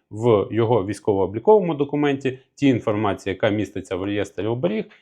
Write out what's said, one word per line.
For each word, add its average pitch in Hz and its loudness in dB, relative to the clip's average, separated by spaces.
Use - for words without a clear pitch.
в 107 4
його 110 0
військово-обліковому 107 0
документі, 139 -2
ті 139 0
інформації, 104 0
яка 110 0
міститься 101 -4
в 90 -4
реєстрі 101 -6
оберіг, 151 -4